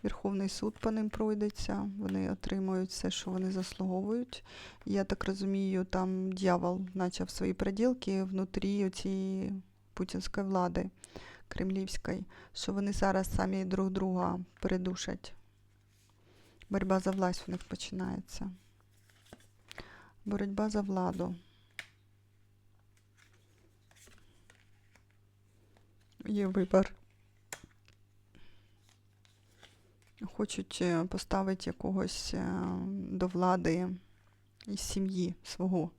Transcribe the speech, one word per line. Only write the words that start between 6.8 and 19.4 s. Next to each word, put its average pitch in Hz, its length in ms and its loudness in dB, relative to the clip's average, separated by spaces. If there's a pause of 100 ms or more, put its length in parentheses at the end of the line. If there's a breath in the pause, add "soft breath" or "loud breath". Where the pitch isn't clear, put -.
почав 185 360 0
свої 190 240 0
переділки 202 720 2
внутрі 190 600 0
оцієї 190 760 -2 (300)
путінської 190 540 -2
влади 180 420 2 (580 loud breath)
кремлівської, 190 760 -2 (280 loud breath)
що - 200 -4
вони 202 200 0
зараз 190 420 2
самі 190 300 2
друг 190 240 2
друга 185 500 0 (200)
передушать. 185 760 -2 (1400 loud breath)
Боротьба 190 300 4
за 190 120 2
власть 185 360 0
у 180 40 -6
них 180 120 -4
починається. 185 880 -4 (1700 loud breath)